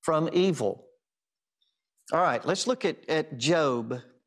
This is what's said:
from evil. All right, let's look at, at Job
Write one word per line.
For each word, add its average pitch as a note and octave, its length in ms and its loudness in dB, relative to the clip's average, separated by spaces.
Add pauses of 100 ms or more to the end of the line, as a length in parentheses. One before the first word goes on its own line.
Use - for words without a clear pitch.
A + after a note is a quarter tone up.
from D#3+ 300 0
evil. D3+ 560 0 (1200)
All D#3 100 2
right, C3+ 240 0
let's F3 220 -2
look B3 180 -2
at, D#3+ 120 0 (120)
at D#3 280 -2
Job B2+ 640 0 (260)